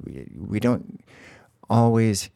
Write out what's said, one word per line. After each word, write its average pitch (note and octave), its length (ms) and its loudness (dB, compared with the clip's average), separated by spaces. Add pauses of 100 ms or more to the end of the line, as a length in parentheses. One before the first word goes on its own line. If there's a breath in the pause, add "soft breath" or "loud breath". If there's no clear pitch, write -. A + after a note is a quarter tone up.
we, - 320 -14
we G2 240 -6
don't A#2 440 -2 (680 loud breath)
always, A2+ 680 2